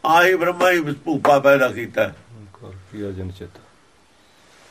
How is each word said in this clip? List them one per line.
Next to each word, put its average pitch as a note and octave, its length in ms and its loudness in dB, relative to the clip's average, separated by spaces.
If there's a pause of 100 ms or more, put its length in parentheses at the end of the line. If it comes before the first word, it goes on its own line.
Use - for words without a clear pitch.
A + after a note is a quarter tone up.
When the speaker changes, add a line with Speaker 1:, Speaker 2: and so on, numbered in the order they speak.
Speaker 1:
ਆਹੀ F3 280 4
ਬ੍ਰਹਮਾ F3+ 360 0
ਹੀ F3 100 2
ਭੂਪਾ C#3+ 580 0
ਪੈਦਾ C#3 300 4
ਕੀਤਾ। A2 360 -4
Speaker 2:
ਓਮਕਾਰ G2+ 680 -14 (220)
ਕੀ G#2 160 -10
ਅਜਨ F#2 220 -10
ਚਿਤ। F2 200 -18 (1200)